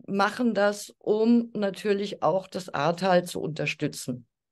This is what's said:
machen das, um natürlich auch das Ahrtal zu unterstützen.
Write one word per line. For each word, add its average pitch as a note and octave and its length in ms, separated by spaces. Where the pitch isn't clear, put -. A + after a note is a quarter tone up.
machen G#3 480
das, G3+ 440
um A#3 540
natürlich G3+ 680
auch F3+ 240
das - 220
Ahrtal F3 560
zu - 160
unterstützen. D3 840